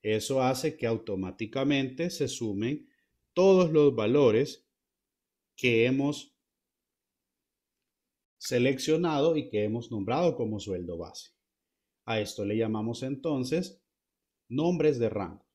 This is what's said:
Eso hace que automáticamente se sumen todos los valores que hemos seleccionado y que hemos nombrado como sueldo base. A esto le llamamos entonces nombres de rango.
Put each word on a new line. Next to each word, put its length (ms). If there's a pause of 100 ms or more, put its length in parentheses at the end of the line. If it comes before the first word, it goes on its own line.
Eso 400
hace 360
que 100
automáticamente 1200
se 200
sumen 580 (460)
todos 380
los 220
valores 720 (920)
que 300
hemos 500 (2000)
seleccionado 1000
y 140
que 160
hemos 260
nombrado 460
como 240
sueldo 360
base. 340 (760)
A 140
esto 260
le 100
llamamos 480
entonces 800 (640)
nombres 520
de 100
rango. 460